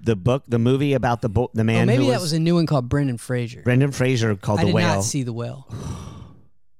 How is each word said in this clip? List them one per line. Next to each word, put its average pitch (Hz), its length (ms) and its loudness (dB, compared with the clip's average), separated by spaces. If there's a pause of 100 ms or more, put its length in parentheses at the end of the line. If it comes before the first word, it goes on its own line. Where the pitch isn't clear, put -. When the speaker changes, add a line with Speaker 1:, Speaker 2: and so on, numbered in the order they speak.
Speaker 1:
the 113 120 2
book, 120 320 0
the 120 120 0
movie 135 340 2
about 120 280 0
the 123 80 -2
bo-, 117 240 0
the 110 100 0
man 113 200 2
Speaker 2:
Oh, - 20 2
maybe - 180 4
Speaker 1:
who - 60 2
Speaker 2:
that - 60 2
Speaker 1:
was - 80 -4
Speaker 2:
was 156 100 -2
a 165 60 0
new 170 160 2
one 170 100 2
called 131 240 0
Brendan 139 280 0
Fraser. 120 440 -6
Speaker 1:
Brendan 131 300 2
Fraser 123 440 0
called 101 240 -2
Speaker 2:
I - 40 2
Speaker 1:
The - 40 2
Speaker 2:
did - 80 2
Speaker 1:
Whale. - 200 2
Speaker 2:
not 98 80 0
see 131 200 -4
The 120 100 -6
Whale. 120 380 -10
Speaker 1:
<sighs> - 60 -10 (1040)